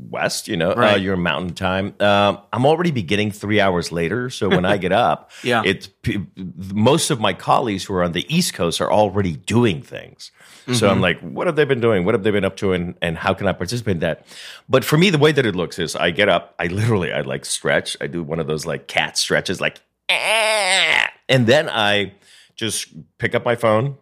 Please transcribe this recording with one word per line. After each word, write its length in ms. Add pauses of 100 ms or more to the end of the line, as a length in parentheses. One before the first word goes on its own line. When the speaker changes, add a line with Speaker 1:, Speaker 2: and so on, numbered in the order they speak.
Speaker 1:
West, 400
you 80
know, 140
uh, 60
Speaker 2:
Right. 260
Speaker 1:
you're 160
Mountain 360
Time. 460
Um, 380 (160)
I'm 100
already 260
beginning 420
three 280
hours 320
later. 380
So 180
when 160
I 140
get 140
up, 440
Speaker 2:
<laughs> 60
Yeah. 200
Speaker 1:
it's 260 (120)
p-, 240 (480)
most 380
of 100
my 140
colleagues 500
who 100
are 80
on 100
the 120 (100)
East 200
Coast 260
are 100
already 460
doing 460
things. 480 (420)
So 160
I'm 60
Speaker 2:
Mm-hmm. 80
Speaker 1:
like, 180
"What 260
have 100
they 100
been 160
doing? 240
What 80
have 80
they 80
been 160
up 100
to? 160
And, 300
and 160
how 160
can 120
I 60
participate 440
in 40
that?" 240 (420)
But 160
for 140
me, 140
the 80
way 120
that 140
it 100
looks 240
is 160
I 160
get 200
up, 280
I 100
literally, 440
I, 80
like, 240
stretch. 560
I 60
do 160
one 180
of 60
those, 180
like, 220
cat 320
stretches, 420
like, 200 (280)
"Eh." 1000 (220)
And 180
then 220
I 440 (440)
just 320 (300)
pick 160
up 100
my 120
phone 460